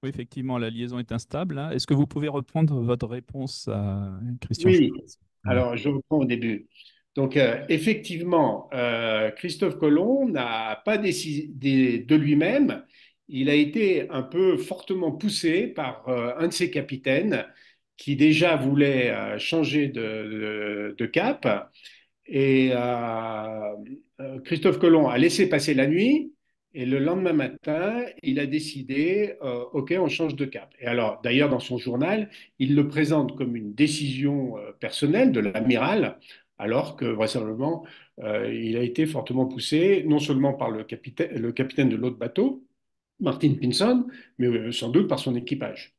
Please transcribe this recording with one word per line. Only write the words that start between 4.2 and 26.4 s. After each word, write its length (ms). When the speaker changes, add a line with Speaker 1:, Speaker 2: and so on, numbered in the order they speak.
Speaker 1:
Christian 280
Speaker 2:
Oui. 200
Speaker 1:
Schwartz ? 300
Speaker 2:
Alors, 300
je 140
reprends 300
au 60
début. 420
Donc, 220
euh, 320
effectivement, 1040
euh, 580
Christophe 480
Colomb 500
n'a 460
pas 140
décidé 1000
de 160
lui-même. 680
Il 220
a 60
été 560
un 100
peu 360
fortement 540
poussé 540
par, 420
euh, 300
un 120
de 40
ses 160
capitaines 760
qui 180
déjà 400
voulait, 540
euh, 300
changer 480
de, 140
de, 960
de 120
cap. 640
Et, 460
euh, 1000
euh, 220
Christophe 380
Colomb 280
a 100
laissé 320
passer 240
la 140
nuit 460